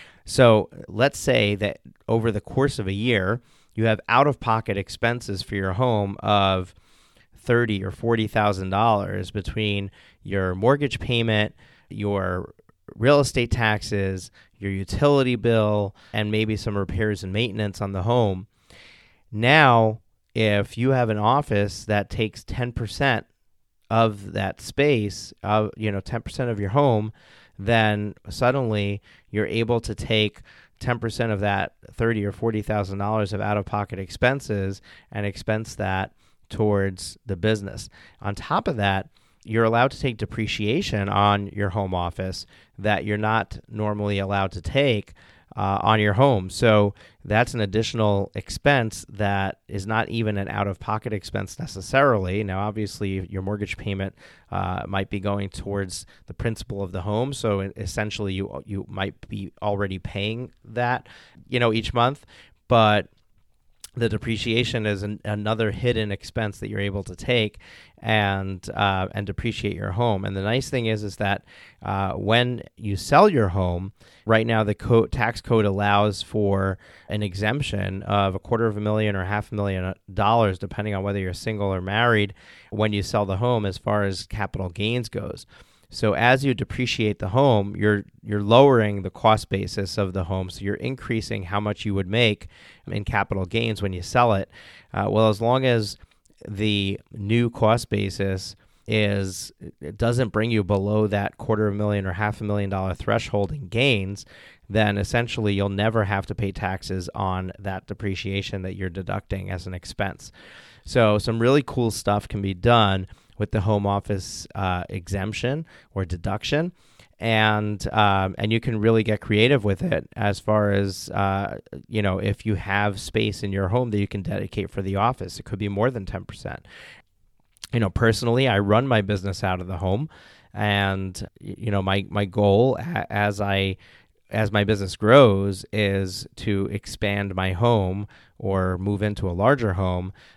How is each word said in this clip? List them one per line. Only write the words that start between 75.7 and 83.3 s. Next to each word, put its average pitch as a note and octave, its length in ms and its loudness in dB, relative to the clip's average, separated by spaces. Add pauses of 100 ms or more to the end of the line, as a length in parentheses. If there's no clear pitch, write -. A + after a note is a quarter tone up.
for G2 560 0 (300)
an G#2 160 -2
exemption G2 800 -4
of G2 320 0
a - 20 -8
quarter A#2 280 0
of G#2 100 -2
a G#2 40 -4
million G#2+ 360 0
or F#2 80 -2
half G#2 260 -4
a G#2+ 60 -8
million F#2+ 360 -2 (220)
dollars, G#2 420 4
depending G#2 380 -6
on F#2+ 80 -2
whether G2+ 160 -2
you're F2+ 160 -4
single G2+ 400 -2
or F#2 60 -2
married, G#2 520 2 (380)
when G#2+ 220 0
you G2+ 100 0
sell G#2 240 0
the F#2+ 120 -2